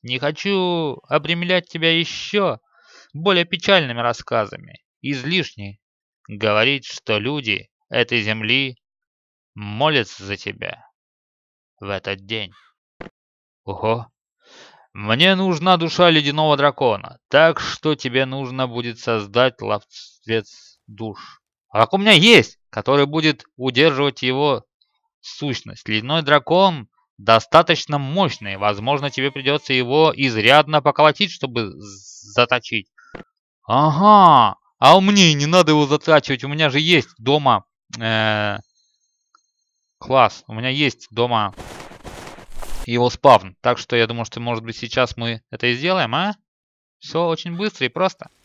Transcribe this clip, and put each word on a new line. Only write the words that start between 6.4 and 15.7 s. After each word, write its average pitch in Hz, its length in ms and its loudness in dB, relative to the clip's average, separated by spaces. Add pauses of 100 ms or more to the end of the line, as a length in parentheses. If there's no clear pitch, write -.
что - 340 -4
люди 117 500 -6 (200)
этой 120 320 -2
земли 110 560 -4 (760)
молятся 107 680 -4
за 98 140 -8
тебя 101 500 -14 (920)
в 98 100 -12
этот 98 360 -8
день. 101 260 -10 (1120)
Ого! 110 440 -6 (880)
Мне 120 420 0
нужна 185 420 0